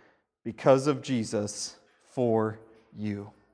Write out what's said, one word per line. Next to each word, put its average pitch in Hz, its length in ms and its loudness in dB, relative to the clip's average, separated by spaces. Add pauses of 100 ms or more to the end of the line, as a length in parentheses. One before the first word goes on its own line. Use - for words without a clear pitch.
(440)
because 131 440 4
of 131 160 0
Jesus 107 720 -4 (360)
for 110 480 0 (380)
you. 104 320 -8 (240)